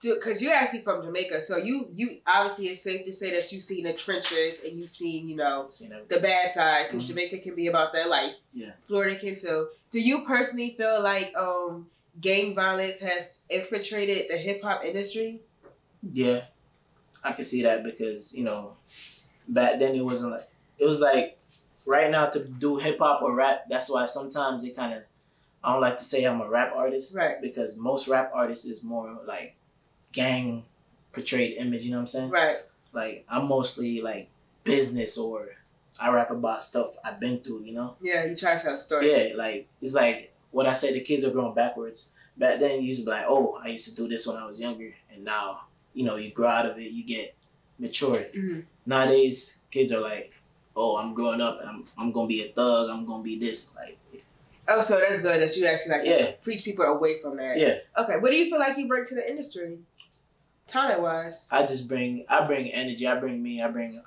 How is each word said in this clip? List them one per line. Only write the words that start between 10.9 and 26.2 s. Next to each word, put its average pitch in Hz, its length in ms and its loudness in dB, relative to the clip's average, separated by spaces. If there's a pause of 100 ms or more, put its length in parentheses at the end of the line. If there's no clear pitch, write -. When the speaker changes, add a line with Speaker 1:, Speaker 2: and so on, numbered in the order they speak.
Speaker 1:
like, 196 340 0
um, 180 520 -2 (320)
gang 196 340 2
violence 190 460 0
has 180 480 -4
infiltrated 202 800 -2
the 170 80 -2
hip 202 260 -4
hop 202 220 -2
industry? 220 560 -4 (720)
Speaker 2:
Yeah, 123 300 2 (840)
I 131 80 -4
can 123 120 -6
see 123 180 2
that 113 200 4
because, 110 540 -6
you 123 80 -4
know, 104 320 -6 (720)
back 123 300 4
then 135 180 4
it 127 80 0
wasn't 120 280 -2
like, 117 100 -8 (360)
it 143 80 4
was 151 140 4
like, 135 380 4 (480)
right 151 240 6
now 156 160 4
to 147 180 0
do 131 320 -2
hip 143 220 0
hop 147 240 4
or 127 120 2
rap, 135 360 4
that's 127 200 -2
why 123 160 2
sometimes 135 580 -4
it 123 120 -10
kinda, 117 280 -6 (580)
I 123 100 2
don't 131 80 4
like 123 160 4
to - 80 -6
say 131 200 2